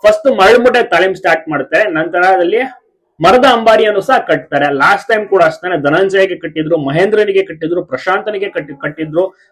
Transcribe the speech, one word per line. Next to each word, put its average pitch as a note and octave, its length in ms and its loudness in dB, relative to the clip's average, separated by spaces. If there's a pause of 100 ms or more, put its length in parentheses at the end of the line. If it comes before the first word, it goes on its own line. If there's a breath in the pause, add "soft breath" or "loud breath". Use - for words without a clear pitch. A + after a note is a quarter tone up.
ಫಸ್ಟ್ C4+ 320 2
ಮರಳುಮುಟ್ಟೆ A#3+ 440 4
ತಾಲೀಮ್ F#3 320 0
ಸ್ಟಾರ್ಟ್ E3 340 -2
ಮಾಡ್ತಾರೆ, D#3 420 -2
ನಂತರದಲ್ಲಿ F3+ 720 0 (580)
ಮರದ A3 240 4
ಅಂಬಾರಿಯನ್ನು A3 560 2
ಸಹ B3+ 180 0
ಕಟ್ತಾರೆ. C#3+ 560 -2
ಲಾಸ್ಟ್ E3+ 340 0
ಟೈಮ್ G#3+ 200 0
ಕೂಡ F#3+ 140 2
ಅಷ್ಟೇನೆ E3 400 -2
ಧನಂಜಯಗೆ F#3 540 0
ಕಟ್ಟಿದ್ರು, D#3+ 400 -4
ಮಹೇಂದ್ರನಿಗೆ F#3+ 680 0
ಕಟ್ಟಿದ್ರು, E3 400 -6
ಪ್ರಶಾಂತನಿಗೆ G3+ 640 -4
ಕಟ್ಟಿ-, D3 280 -10
ಕಟ್ಟಿದ್ರು. D#3 580 -4 (180 soft breath)